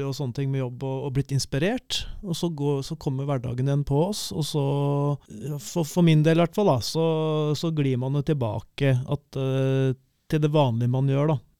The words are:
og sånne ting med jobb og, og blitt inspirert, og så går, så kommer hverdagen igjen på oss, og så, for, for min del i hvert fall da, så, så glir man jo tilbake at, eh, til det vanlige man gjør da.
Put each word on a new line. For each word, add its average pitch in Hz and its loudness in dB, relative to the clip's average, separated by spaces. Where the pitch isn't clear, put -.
og 139 -6
sånne 127 -6
ting 139 -2
med 135 -2
jobb 123 -6
og, 135 -6
og 135 -4
blitt 139 -2
inspirert, 143 -2
og 170 -4
så 175 -2
går, 143 -2
så 160 -8
kommer 139 -4
hverdagen 123 -2
igjen 143 2
på 147 2
oss, 208 -6
og 170 -4
så, 147 -2
for, - -4
for 175 0
min 156 6
del 160 4
i 170 6
hvert - -6
fall 208 2
da, 139 4
så, 160 -2
så 165 -2
glir 135 0
man 135 -2
jo 143 0
tilbake 131 0
at, - -4
eh, 135 2
til 156 2
det 151 2
vanlige 120 4
man 131 2
gjør 143 2
da. - -4